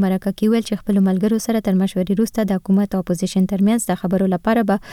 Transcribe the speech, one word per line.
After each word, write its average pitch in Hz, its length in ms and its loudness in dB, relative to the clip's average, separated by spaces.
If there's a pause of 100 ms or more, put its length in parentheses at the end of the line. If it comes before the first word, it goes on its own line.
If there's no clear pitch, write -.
مرکه 185 240 0
کې 208 240 -2
ویل 233 140 0
چې 208 140 -4
خپلو 196 260 2
ملګرو 208 380 0
سره 226 220 -2
تر 190 140 2
مشورې 190 360 -2
وروسته 220 320 -2
د 185 100 0
حکومت 196 380 0
او 180 80 -4
اپوزیشن 185 480 0
ترمنځ 208 380 0
د 185 100 -4
خبرو 190 320 0
لپاره 220 380 0
به 202 40 2 (160)